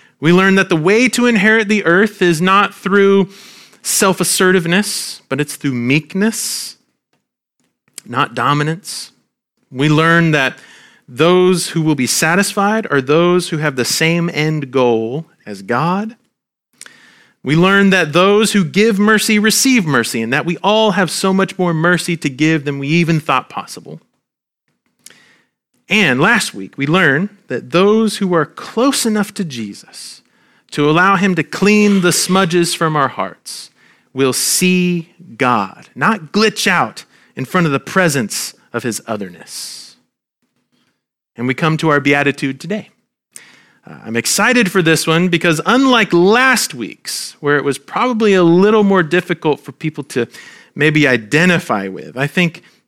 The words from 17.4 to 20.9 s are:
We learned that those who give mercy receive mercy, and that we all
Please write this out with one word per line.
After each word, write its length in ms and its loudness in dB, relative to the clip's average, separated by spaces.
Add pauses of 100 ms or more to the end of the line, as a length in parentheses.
We 140 0
learned 380 4
that 180 0
those 400 2
who 100 2
give 360 2
mercy 400 2
receive 480 2
mercy, 340 0
and 140 -4
that 100 0
we 140 -4
all 320 2